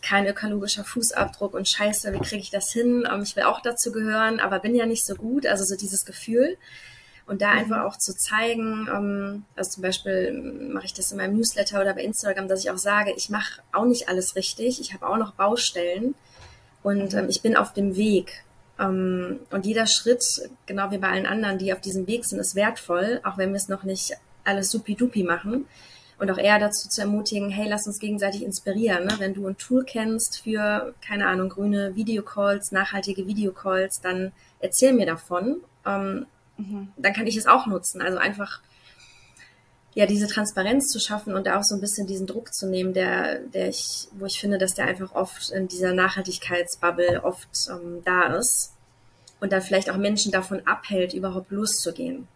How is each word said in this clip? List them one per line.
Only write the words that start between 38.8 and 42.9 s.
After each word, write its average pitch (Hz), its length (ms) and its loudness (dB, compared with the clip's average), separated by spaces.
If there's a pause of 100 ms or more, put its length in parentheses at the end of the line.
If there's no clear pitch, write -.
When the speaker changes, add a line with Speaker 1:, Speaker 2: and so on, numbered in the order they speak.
Speaker 1:
ja, 208 120 6
diese 208 220 2
Transparenz 208 600 2
zu - 140 0
schaffen 208 340 -4
und 196 120 -2
da 190 120 2
auch 208 40 -2
so 208 120 2
ein 196 60 -2
bisschen 202 260 0
diesen 190 200 -4
Druck 220 260 -8
zu - 160 -4
nehmen, 185 240 0